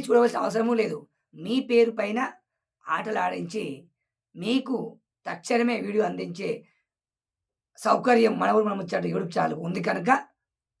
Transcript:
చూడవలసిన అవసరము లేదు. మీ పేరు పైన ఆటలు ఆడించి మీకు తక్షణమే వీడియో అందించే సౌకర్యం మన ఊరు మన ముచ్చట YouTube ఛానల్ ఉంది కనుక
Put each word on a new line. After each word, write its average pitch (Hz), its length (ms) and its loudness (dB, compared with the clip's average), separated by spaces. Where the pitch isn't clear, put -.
చూడవలసిన 240 380 4
అవసరము 226 380 0
లేదు. 160 160 -2
మీ 180 200 -4
పేరు 233 300 6
పైన 208 200 -2
ఆటలు 196 340 -2
ఆడించి 180 440 -4
మీకు 240 420 -2
తక్షణమే 240 500 0
వీడియో 202 240 0
అందించే 180 400 -8
సౌకర్యం 226 600 4
మన 190 140 2
ఊరు 214 120 4
మన 202 120 -2
ముచ్చట 185 240 -4
YouTube 185 220 -4
ఛానల్ 160 300 0
ఉంది 175 220 -4
కనుక 190 220 -2